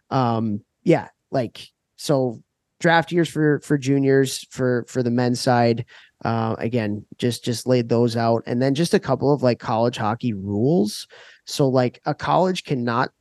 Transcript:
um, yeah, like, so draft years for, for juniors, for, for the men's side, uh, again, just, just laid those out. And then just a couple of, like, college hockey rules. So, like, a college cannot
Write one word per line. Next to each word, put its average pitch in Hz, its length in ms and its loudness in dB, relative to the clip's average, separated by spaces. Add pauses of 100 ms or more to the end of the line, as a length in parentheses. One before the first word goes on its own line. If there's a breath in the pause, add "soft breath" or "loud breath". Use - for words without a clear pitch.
um, 113 520 -2 (220)
yeah, 139 240 2 (240)
like, - 380 -6 (260)
so 131 460 -2 (400)
draft 165 280 2
years 170 200 0
for, 147 320 2
for 151 160 0
juniors, 135 760 2
for, 123 380 -2
for 131 120 -4
the 120 80 0
men's 123 300 0
side, 120 460 2 (400 loud breath)
uh, 113 340 -2
again, 107 440 -4 (140)
just, - 260 -4
just 117 220 -6
laid 123 220 2
those 117 300 2
out. 117 280 0
And 120 160 -2
then 135 140 0
just 170 180 0
a 202 60 4
couple 135 340 0
of, 123 80 -2
like, 123 180 2
college 117 360 -2
hockey 113 380 -4
rules. 117 760 -2 (380 loud breath)
So, 139 240 0
like, 127 360 0
a 151 80 -2
college 175 520 0
cannot 120 560 -2